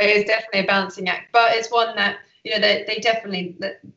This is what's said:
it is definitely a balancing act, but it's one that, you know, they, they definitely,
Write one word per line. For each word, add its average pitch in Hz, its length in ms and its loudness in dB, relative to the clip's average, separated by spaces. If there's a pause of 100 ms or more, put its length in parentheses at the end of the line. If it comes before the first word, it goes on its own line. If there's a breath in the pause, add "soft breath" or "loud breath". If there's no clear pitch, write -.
it 208 80 4
is 208 160 4
definitely 220 360 0
a 190 60 0
balancing 190 420 -2
act, - 240 -6
but 233 220 6
it's 226 160 -4
one 226 260 0
that, 202 200 0 (260 soft breath)
you 220 100 -8
know, 208 80 0
they, 208 260 2
they 214 140 -6
definitely, 196 580 -4 (380)